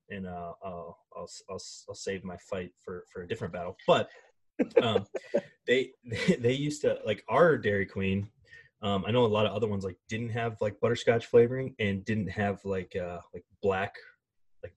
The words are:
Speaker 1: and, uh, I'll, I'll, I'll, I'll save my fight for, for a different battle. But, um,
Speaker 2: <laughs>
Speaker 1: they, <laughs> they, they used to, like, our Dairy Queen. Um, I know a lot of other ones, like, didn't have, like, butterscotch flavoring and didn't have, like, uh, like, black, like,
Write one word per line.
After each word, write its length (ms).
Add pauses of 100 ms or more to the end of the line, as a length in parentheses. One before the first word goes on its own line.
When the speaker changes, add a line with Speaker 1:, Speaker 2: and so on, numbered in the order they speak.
Speaker 1:
and, 180
uh, 260 (100)
I'll, 340 (180)
I'll, 140 (200)
I'll, 100 (300)
I'll 60
save 300
my 120
fight 340 (120)
for, 300
for 100
a 40
different 260
battle. 240 (100)
But, 220 (720)
um, 240 (280)
Speaker 2:
<laughs> 340
Speaker 1:
they, 300
<laughs> 80
they, 300
they 180
used 280
to, 240
like, 240
our 280
Dairy 280
Queen. 440 (520)
Um, 260
I 40
know 140
a 20
lot 180
of 80
other 140
ones, 180
like, 120 (120)
didn't 200
have, 300
like, 220
butterscotch 460
flavoring 520
and 240
didn't 260
have, 360
like, 320
uh, 220 (140)
like, 120 (160)
black, 340 (680)
like, 140